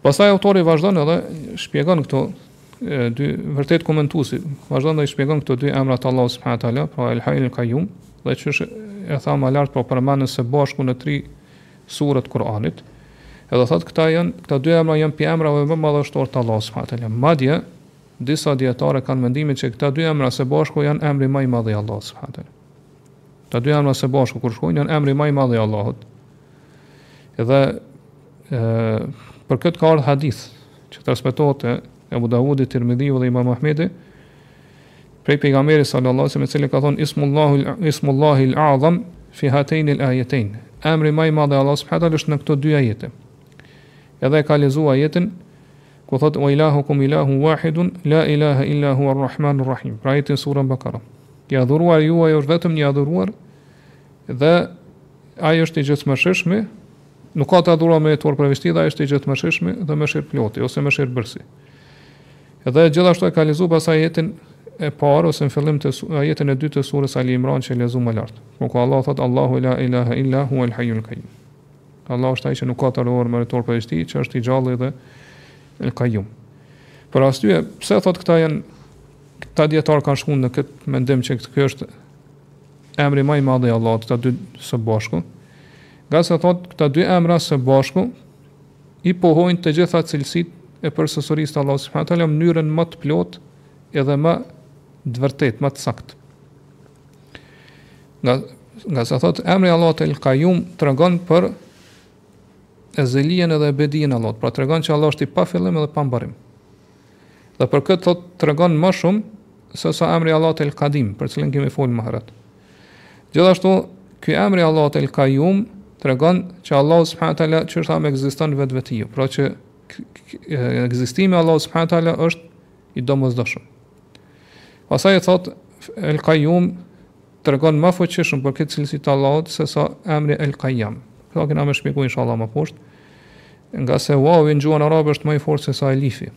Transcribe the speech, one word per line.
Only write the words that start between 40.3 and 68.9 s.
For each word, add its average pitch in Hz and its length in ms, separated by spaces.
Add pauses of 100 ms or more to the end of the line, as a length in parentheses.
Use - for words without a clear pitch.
Emri 151 280
më 160 160
i 156 40
madh 147 200
i 139 40
Allahut 139 240
subhanahu 165 240
wa 170 40
taala 156 120
është 156 120
në 143 80
këto 147 200
dy 151 140
ajete. 117 360 (1120)
Edhe 147 200
ka 147 160
lexuar 143 380
ajetin 160 340 (760)
ku 135 120
thot, 151 180
"Wa 143 140
ilahukum 143 520
ilahun 139 380
wahidun, 160 520 (120)
la 151 220
ilaha 147 380
illa 143 300
huwa 139 200
ar-rahmanur 139 520
rahim." 123 360
Pra 135 100
ajetin 143 240
surën 139 300
Bakara. - 340 (500)
"I 139 40
adhuruar 156 460
juaj 160 320
është 147 160
vetëm 170 260
një 147 140
adhuruar 160 440 (960)
dhe 151 400 (720)
ai 165 180
është 160 220
i 139 40
gjithëmëshirshmi, 170 840 (680)
nuk 143 140
ka 185 140
të 170 140
adhuruar 165 240
me 156 160
tërë 147 200
përveç 139 240
tij 170 120
dhe 165 80
ai 156 80
është 151 160
i - 20
gjithëmëshirshmi 143 640 (140)
dhe 151 80
mëshirë 147 360
ploti 120 300
ose 123 200
mëshirë 139 340
bërësi." 120 260 (1300)
Edhe 151 240
gjithashtu 175 360
e 170 40
ka 160 140
lexuar 156 240
pasaj 160 280
ajetin 160 360 (460)
e 151 120
parë 147 380
ose 147 160
në 135 60
fillim 147 280
të 143 140
su-, - 180
ajetin 147 380
e 139 60
dytë 143 260
të - 20
surës 139 340
Ali 127 180
Imran 131 260
që 127 120
e 120 60
lexuam 120 260
më 117 100
lart. 110 200 (240)
Ku 123 200
Allahu 131 240